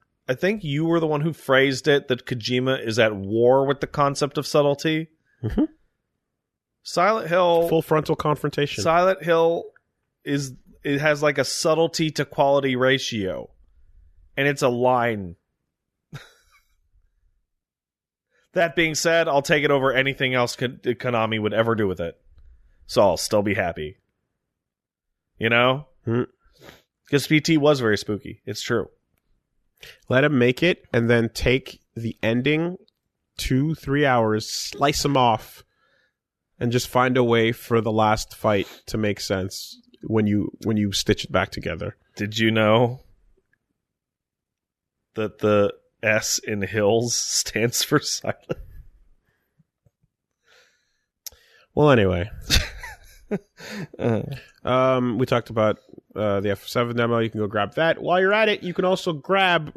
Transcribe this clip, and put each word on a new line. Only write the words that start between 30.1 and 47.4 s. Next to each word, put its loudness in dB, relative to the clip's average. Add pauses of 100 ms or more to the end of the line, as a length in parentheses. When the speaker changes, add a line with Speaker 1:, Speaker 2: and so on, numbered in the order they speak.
Speaker 2:
him 2
make 2
it, 0 (100)
and 2
then 2
take -2 (160)
the -8
ending 0 (600)
two, 0
three -2
hours, 0
slice -2
'em 2
off, 0 (960)
and -2
just -2
find 2
a 4
way 2
for -2
the -4
last 0
fight 0 (200)
to -6
make -2
sense -6 (260)
when 0
you, 0 (120)
when -2
you 0
stitch -2
it -16
back 0
together. -8 (200)
Speaker 1:
Did -6
you 4
know 2 (2250)
that -6
the 4 (300)
S 0
in -6
Hills 2
<laughs> -
stands -2